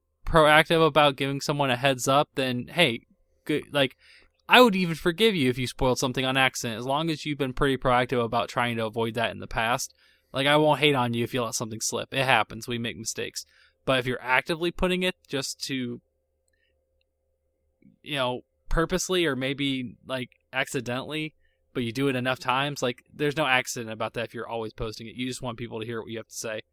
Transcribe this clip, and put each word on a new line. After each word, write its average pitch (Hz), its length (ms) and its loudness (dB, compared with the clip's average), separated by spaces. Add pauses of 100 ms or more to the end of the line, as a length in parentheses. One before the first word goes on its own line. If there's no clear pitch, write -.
(260)
proactive 160 600 6
about 147 300 4
giving 139 240 -2
someone 143 300 0
a 123 60 0
heads 131 300 0
up, 135 280 4
then, 127 380 -2
hey, 143 340 2 (400)
good, 151 160 0 (100)
like, 139 240 0 (500)
I 233 140 10
would 233 160 8
even 175 180 0
forgive 180 400 0
you 139 140 2
if 123 80 0
you 123 100 -4
spoiled 127 320 0
something 131 280 -2
on 131 100 0
accident, 127 420 0
as 120 60 -8
long 143 240 -2
as 151 160 -6
you've 147 140 -6
been 131 160 -2
pretty 139 240 0
proactive 123 440 2
about 117 280 -2
trying 120 260 -2
to 113 80 -4
avoid 113 300 -2
that 117 160 -2
in 95 80 -10
the 98 80 -12
past. 120 480 -2 (400)
Like, 135 120 0
I 147 120 6
won't 151 220 4
hate 147 140 4
on 123 200 0
you 117 100 0
if - 80 -4
you 127 100 -2
let 113 120 -6
something 110 260 -8
slip. 107 320 -6
It 135 140 0
happens. 110 420 2
We 120 100 -4
make 117 200 -6
mistakes. - 480 -8 (380)
But 131 140 2
if 127 80 -2
you're 123 160 -4
actively 165 480 0
putting 185 320 0
it 185 140 -2 (100)
just - 380 -6
to, 123 360 -6 (2000)
you 147 140 -10
know, 123 260 -2 (260)
purposely 175 580 2
or 139 100 0
maybe, 131 600 -4 (100)
like, 127 240 -6 (220)
accidentally, 131 840 -4 (400)
but 131 80 -2
you 113 100 -4
do 135 160 -2
it 131 80 0
enough 127 220 -2
times, 135 440 -2
like, 123 200 -4 (100)
there's 147 240 -2
no 156 100 0
accident 127 460 0
about 110 220 -6
that 117 100 -4
if - 100 -10
you're 113 140 -8
always 113 240 -6
posting 113 340 -10
it. 98 100 -16
You 127 100 -4
just 123 160 -8
want 120 160 -8
people 113 220 -10
to 110 60 -8
hear 117 140 -8
what 110 100 -12
you 113 80 -8
have 110 100 -14
to - 60 -20
say, 113 280 -8 (100)